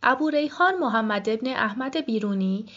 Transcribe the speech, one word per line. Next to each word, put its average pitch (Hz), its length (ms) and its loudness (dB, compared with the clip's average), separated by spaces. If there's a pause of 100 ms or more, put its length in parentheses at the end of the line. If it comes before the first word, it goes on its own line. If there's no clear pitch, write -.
ابو 269 260 2
ریحان 302 480 2
محمد 220 520 0
ابن 226 180 -2
احمد 262 580 -2
بیرونی، 202 600 0 (120)